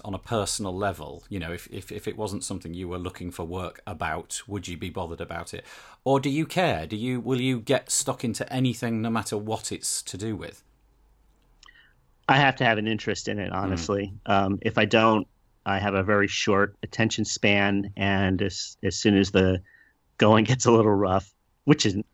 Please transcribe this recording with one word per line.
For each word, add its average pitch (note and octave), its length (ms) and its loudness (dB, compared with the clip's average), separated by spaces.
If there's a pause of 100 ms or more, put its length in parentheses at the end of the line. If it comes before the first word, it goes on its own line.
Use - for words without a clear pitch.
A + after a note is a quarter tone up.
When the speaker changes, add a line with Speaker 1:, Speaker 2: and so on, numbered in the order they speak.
Speaker 1:
on G2 100 -8
a F#2 40 -6
personal G2+ 560 -4
level? E2+ 540 -6
You G2 120 -8
know, E2 120 -8
if, F2 180 -12
if, - 220 -14
if F2 160 -12
it - 80 -4
wasn't G#2 280 -6
something F2 280 -8
you F2+ 160 -8
were F2+ 80 -6
looking F2 360 -8
for F2 120 -8
work F2 420 -8
about, E2 600 -6
would G2 220 -8
you E2+ 100 -8
be F2+ 100 -8
bothered E2+ 320 -8
about E2+ 320 -10
it? - 140 -12 (380)
Or C3+ 160 4
do C#3 100 -2
you D3+ 160 0
care? A#2 400 0
Do A2 100 -8
you, B2 240 -4
will B2 200 -2
you B2+ 200 0
get B2 300 0
stuck - 340 -2
into - 260 -4
anything A#2+ 520 -2
no A2+ 80 -2
matter A2 260 -2
what G#2+ 360 -6
it's - 320 -6
to - 120 -12
do G#2 200 -6
with? - 260 -12 (1700)
Speaker 2:
I C3+ 80 6
have C3+ 200 6
to C3 80 0
have A2 140 4
an G#2+ 80 -2
interest A2 420 -2
in G#2 100 -4
it, F#2 180 -4
Speaker 1:
Hmm. - 0 -
Speaker 2:
honestly. F#2+ 560 -2 (140)
Um, G2 360 2
if A2+ 160 -2
I G#2+ 60 4
don't, A2 420 4 (400)
I G2 120 0
have G2+ 160 -2
a F#2+ 80 2
very G2+ 260 2
short G2+ 540 0
attention A2 420 -2
span, G2+ 720 0
and F#2+ 440 2
as, - 420 -6
as F#2+ 140 -2
soon G#2 220 4
as G2 140 4
the F#2 280 4 (580)
going G#2+ 260 8
<laughs> A2+ 60 2
gets C3 160 -2
a A#2 60 8
little A2 200 6
rough, G2 380 2 (340)
which D3 200 4
is, G2 120 0 (180)